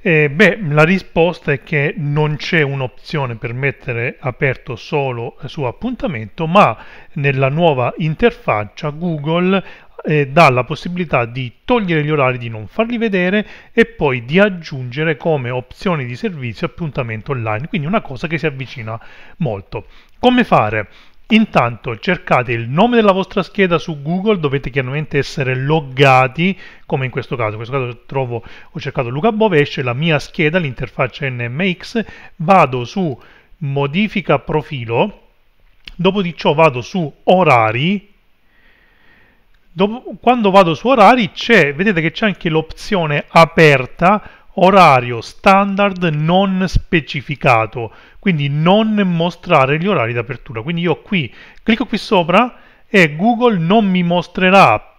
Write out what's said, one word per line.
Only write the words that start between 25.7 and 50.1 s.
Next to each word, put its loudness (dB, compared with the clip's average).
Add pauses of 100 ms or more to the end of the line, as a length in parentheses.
come -4
in -8
questo -8
caso. -4
In -10
questo -8
caso -8
trovo, -6 (280)
ho -12
cercato -6
Luca 0
Bove, 2
esce -2
la -4
mia 0
scheda, -2
l'interfaccia -4
N -6
M -2
X, -6 (340)
vado 2
su -4 (380)
modifica -2
profilo, -4 (760)
dopo 0
di -6
ciò -2
vado 2
su -6 (120)
orari. 2 (1600)
Dopo, -4
quando 2
vado 6
su -4
orari 6
c'è, 2
vedete 0
che -2
c'è -4
anche -2
l'opzione -2
aperta, 4 (360)
orario 4
standard 0
non 0
specificato, -2 (280)
quindi 0
non 2
mostrare 0
gli -4
orari 0